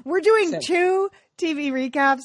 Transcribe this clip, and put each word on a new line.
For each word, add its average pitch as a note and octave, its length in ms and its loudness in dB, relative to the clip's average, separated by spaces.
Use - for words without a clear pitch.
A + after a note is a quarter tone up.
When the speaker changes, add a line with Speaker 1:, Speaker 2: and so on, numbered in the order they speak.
Speaker 1:
We're E4+ 180 -2
doing G4+ 300 4
Speaker 2:
So D#3+ 80 -4
Speaker 1:
two F#4 500 0
T E4 160 -2
V C#4+ 180 -4
recaps C4+ 540 0